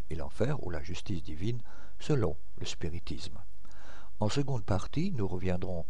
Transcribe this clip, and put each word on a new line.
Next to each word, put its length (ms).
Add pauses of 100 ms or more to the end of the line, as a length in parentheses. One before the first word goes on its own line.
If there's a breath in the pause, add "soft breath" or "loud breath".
(120)
et 40
l'Enfer 480
ou 60
la 140
justice 400
divine 360 (380 loud breath)
selon 400 (220)
le 80
spiritisme. 720 (800 loud breath)
En 100
seconde 340
partie, 480
nous 160
reviendrons 640